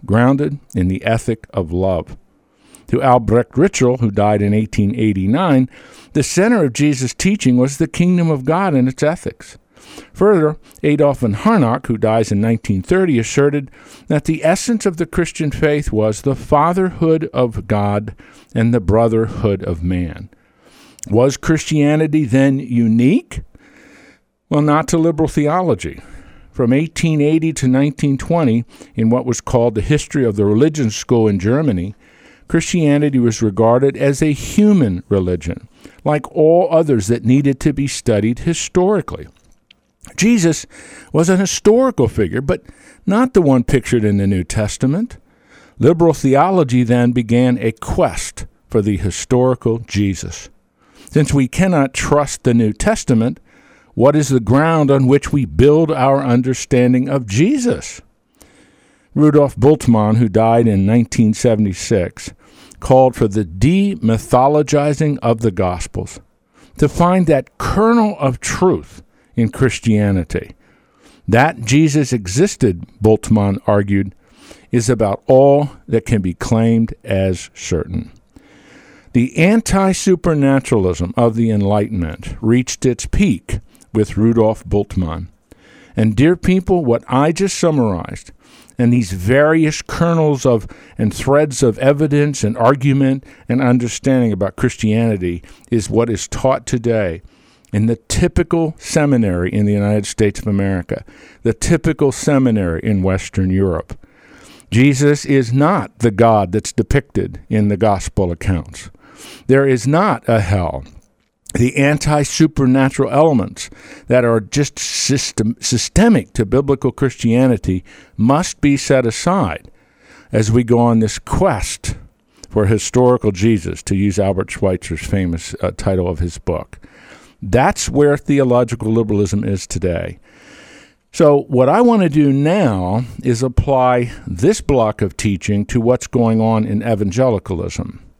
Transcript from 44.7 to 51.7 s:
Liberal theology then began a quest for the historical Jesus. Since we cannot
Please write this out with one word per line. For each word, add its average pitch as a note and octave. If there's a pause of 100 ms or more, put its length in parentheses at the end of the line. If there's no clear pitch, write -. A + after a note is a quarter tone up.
Liberal E3
theology C#3
then A#2+
began A#2+
a A2+
quest - (240)
for A2
the G2+
historical A#2+
Jesus. G2 (600)
Since D3+
we C3+
cannot E3+